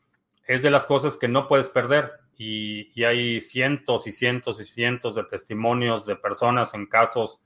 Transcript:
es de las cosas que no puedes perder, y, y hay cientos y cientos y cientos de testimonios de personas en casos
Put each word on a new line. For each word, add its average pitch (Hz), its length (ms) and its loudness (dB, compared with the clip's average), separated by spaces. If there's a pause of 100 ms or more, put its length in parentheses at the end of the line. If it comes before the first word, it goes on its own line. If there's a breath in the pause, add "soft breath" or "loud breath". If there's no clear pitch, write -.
(440)
es 127 160 0
de 143 100 4
las 139 140 4
cosas 139 320 0
que 123 120 -2
no 135 200 0
puedes 135 220 4
perder, 139 420 2 (240)
y, 107 580 -8
y 117 100 0
hay 120 360 0
cientos 127 680 -2
y 104 60 -10
cientos 123 480 -2
y 101 40 -14
cientos 120 500 -4
de 107 100 -4
testimonios 113 840 -2
de 101 100 -4
personas 120 580 0
en 101 120 -10
casos 113 600 0